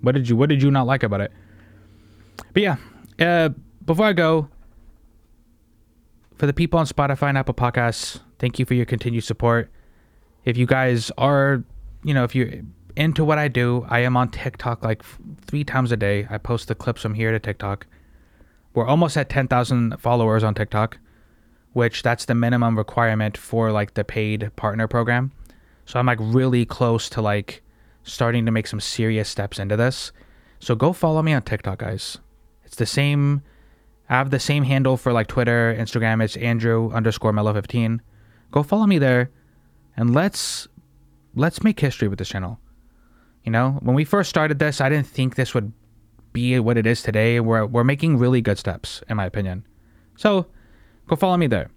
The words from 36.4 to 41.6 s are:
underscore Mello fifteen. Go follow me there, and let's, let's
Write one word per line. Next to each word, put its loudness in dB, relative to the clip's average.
underscore 0
Mello 2
fifteen. -2
Go 2
follow 2
me 4
there, 2
and 2
let's, -2
let's 0